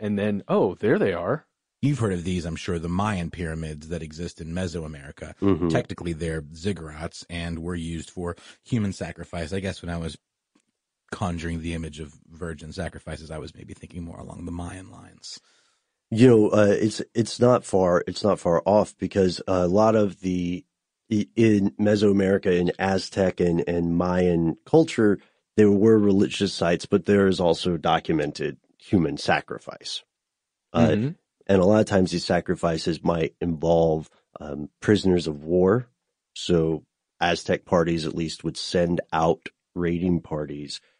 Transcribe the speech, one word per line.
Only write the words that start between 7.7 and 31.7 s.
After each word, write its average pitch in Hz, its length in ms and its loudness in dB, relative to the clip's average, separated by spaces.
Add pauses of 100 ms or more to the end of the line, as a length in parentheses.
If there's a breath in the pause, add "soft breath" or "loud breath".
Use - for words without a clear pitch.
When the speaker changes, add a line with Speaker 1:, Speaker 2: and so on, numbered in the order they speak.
Speaker 2:
used 82 360 -8
for 87 260 -8 (280 loud breath)
human 104 280 -2
sacrifice. 85 600 -10
I 95 80 -4
guess 92 220 -6
when 87 80 -10
I 85 80 -6
was 82 180 -8 (960)
conjuring 85 520 -6
the 85 120 -6
image 80 260 -10
of 78 140 -14 (160)
virgin 80 420 -12
sacrifices, 78 580 -12
I 78 80 -10
was 69 160 -14
maybe - 200 -18
thinking - 280 -16
more 85 160 -14
along 85 260 -16
the 82 80 -10
Mayan 90 380 -12
lines. 87 500 -20 (720)
Speaker 3:
You 117 180 8
know, 110 220 8
uh, 104 160 4 (120)
it's, 107 240 -2 (120)
it's - 260 -2
not 123 240 4
far, 90 420 2
it's - 180 -10
not 95 160 2
far 85 260 2
off 101 320 4
because 95 480 0
a 90 200 0
lot 107 300 4
of 101 240 0
the, 90 440 -4 (460)
i-, 104 240 0
in 104 380 4
Mesoamerica, 98 840 2
in 87 200 0
Aztec 95 600 -2
and, 85 280 2
and 85 280 0
Mayan 87 680 2
culture, 117 540 4 (380 soft breath)
there 107 140 8
were 107 280 6
religious 98 540 2
sites, 87 340 -2
but 98 180 2
there 101 240 4
is 90 120 2
also 87 360 2
documented 76 800 -2 (220)
human 78 380 0
sacrifice. - 840 -4 (720)
Uh, 87 160 4
Speaker 1:
Mm-hmm. 104 200 0 (380)
Speaker 3:
and 98 160 6
a - 20 4
lot 104 160 6